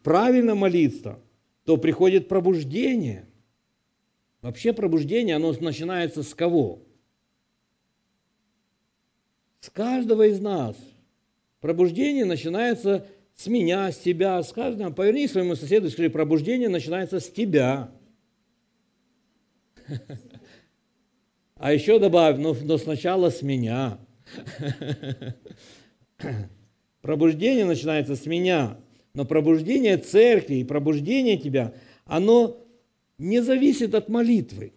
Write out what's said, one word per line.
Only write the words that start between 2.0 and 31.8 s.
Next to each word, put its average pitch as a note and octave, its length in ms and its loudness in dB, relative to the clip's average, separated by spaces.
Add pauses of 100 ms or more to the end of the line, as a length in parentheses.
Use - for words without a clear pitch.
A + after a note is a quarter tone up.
пробуждение. F3+ 960 -2 (1160)
Вообще B2+ 300 -4
пробуждение, F3+ 640 0
оно D#3+ 160 0
начинается D#3+ 680 -6
с - 140 -10
кого? D#3+ 480 0 (2750)
С - 80 -20
каждого A3+ 580 2
из G3+ 140 2
нас. E3 340 -4 (840)
Пробуждение F3+ 640 0
начинается G3 840 -2 (280)
с - 120 -14
меня, F#3+ 420 0
с D#3+ 100 -10
тебя, F3+ 440 0
с - 80 -12
каждого. A3 400 -6
Поверни A3 360 0
к - 40 -4
своему F3+ 240 -2
соседу E3 320 0
и - 20 -2
скажи: D#3+ 200 0
«Пробуждение D#3+ 600 0
начинается F3 520 -4
с - 100 -14
тебя». C#3 580 0 (2000)
<laughs> C#3+ 100 -10 (1600)
А - 160 -4
еще G3+ 260 4
добавь: E3+ 400 4
«Но, D3+ 160 -2
но D3 240 -2
сначала F3 520 0
с - 120 -8
меня». B2+ 560 -4 (2250)
<laughs> - 80 -12 (760)
Пробуждение E3 600 2
начинается D3 540 -2
с - 80 -12
меня, E3 520 0 (360)
но C#3 100 -4
пробуждение E3 760 2
церкви G#3 580 4
и B2+ 100 0
пробуждение D#3 720 0
тебя, C3 360 -2 (300)